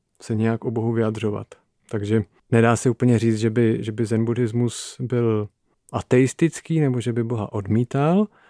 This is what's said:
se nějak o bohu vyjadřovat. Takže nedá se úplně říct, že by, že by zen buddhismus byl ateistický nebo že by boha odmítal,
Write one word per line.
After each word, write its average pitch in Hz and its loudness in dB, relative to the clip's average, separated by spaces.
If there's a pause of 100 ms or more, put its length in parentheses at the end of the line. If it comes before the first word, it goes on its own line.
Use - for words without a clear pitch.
(220)
se 117 -6
nějak 113 -2
o 131 -4
bohu 113 -2
vyjadřovat. 110 -4 (440)
Takže 107 -2 (260)
nedá 117 4
se 127 0
úplně 123 2
říct, 113 2
že 113 0
by, 113 2
že 110 -6
by 110 -4
zen 113 0
buddhismus 117 -2
byl 113 -2 (440)
ateistický 135 0
nebo 127 0
že 120 -2
by 113 -2
boha 113 -4
odmítal, 135 0 (240)